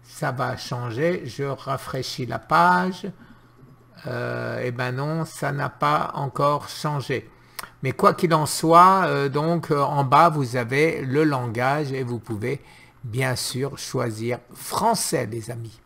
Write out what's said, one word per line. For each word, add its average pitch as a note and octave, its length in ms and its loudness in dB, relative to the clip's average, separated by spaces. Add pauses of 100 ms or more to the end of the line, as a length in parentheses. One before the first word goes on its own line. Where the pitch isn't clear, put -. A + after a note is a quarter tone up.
ça - 260 -6
va B2 260 -4
changer. B2 680 -4
Je C3+ 200 -8
rafraîchis C3+ 800 -6
la B2 120 -6
page. F3+ 720 2 (960)
Euh, A#2+ 580 -6
eh B2+ 60 -2
ben B2+ 220 -4
non, D3+ 340 -2
ça C#3+ 260 -6
n'a C#3 160 -2
pas D3 460 0
encore C#3+ 540 0
changé. C#3+ 600 -4 (540)
Mais C3 100 -2
quoi G3 220 4
qu'il E3+ 180 2
en D3+ 140 4
soit, F3+ 600 6
euh, C#3+ 220 0
donc, D#3+ 420 0
euh, C#3+ 120 2
en C#3 220 2
bas, D3 260 8
vous C3 260 -2
avez C#3 460 0
le C3+ 220 2
langage C3+ 680 0
et C3 100 -4
vous A#2+ 180 -4
pouvez A#2 420 -6 (420)
bien B2+ 320 -2
sûr B2+ 400 -4
choisir A#2+ 600 -4 (160)
français, F3 720 -2
les A2+ 240 -8
amis. A#2 360 -12